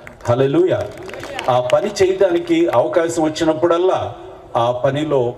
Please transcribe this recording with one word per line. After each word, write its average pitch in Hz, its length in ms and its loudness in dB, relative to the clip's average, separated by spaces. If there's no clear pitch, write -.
హల్లెలూయా. 135 540 2
ఆ 123 100 2
పని 151 300 0
చేయడానికి 170 680 2
అవకాశం 160 540 0
వచ్చినప్పుడల్లా 165 920 0
ఆ 120 160 2
పనిలో 135 640 0